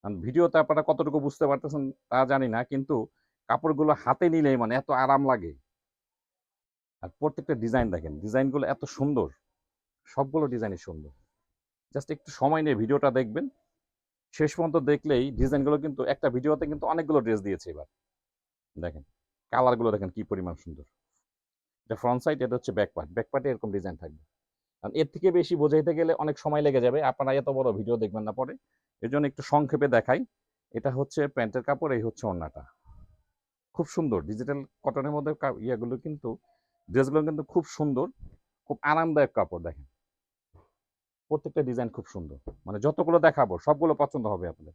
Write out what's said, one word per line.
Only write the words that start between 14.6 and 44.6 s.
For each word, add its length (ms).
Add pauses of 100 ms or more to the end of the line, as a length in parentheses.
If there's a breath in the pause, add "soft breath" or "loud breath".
দেখলেই 340 (160)
ডিজাইনগুলো 440
কিন্তু, 160 (120)
একটা 220
ভিডিওতে 360
কিন্তু 220
অনেকগুলো 320
ড্রেস 220
দিয়েছে 260
এবার। 160 (880)
দেখেন 260 (500)
কালারগুলো 420
দেখেন 200
কি 160
পরিমাণ 340
সুন্দর। 220 (1000)
এটা 180
ফ্রন্ট 220
সাইড, 200
এটা 140
হচ্ছে 200
ব্যাক 160
পার্ট, 220
ব্যাক 160
পার্টে 200
এরকম 240
ডিজাইন 260
থাকবে। 200 (640)
কারণ 160
এর 140
থেকে 140 (100)
বেশি 240
বোঝাইতে 360
গেলে 140 (100)
অনেক 220
সময় 220
লেগে 180
যাবে, 140 (120)
আপনারা 200 (100)
এত 80 (100)
বড় 100 (100)
ভিডিও 240
দেখবেন 260
না 100
পরে, 140 (520)
এর 80
জন্য 180
একটু 120 (100)
সংক্ষেপে 440
দেখাই। 240 (560)
এটা 220
হচ্ছে 220 (140)
প্যান্টের 340
কাপড়, 280
এই 100
হচ্ছে 220
ওড়নাটা। 340 (1120)
খুব 120 (100)
সুন্দর 220 (120)
ডিজিটাল 280 (260)
কটনের 320
মধ্যে 160 (100)
কা-, 240
ইয়াগুলো 280 (100)
কিন্তু, 240 (640)
ড্রেসগুলো 360
কিন্তু 140 (100)
খুব 120 (120)
সুন্দর, 300 (600)
খুব 100 (140)
আরামদায়ক 480
কাপড়। 280
দেখেন 200 (1400)
প্রত্যেকটা 400
ডিজাইন 280
খুব 180
সুন্দর, 240 (280)
মানে 200
যতগুলো 400
দেখাবো 280 (120)
সবগুলো 260 (100)
পছন্দ 300
হবে 200
আপনাদের। 220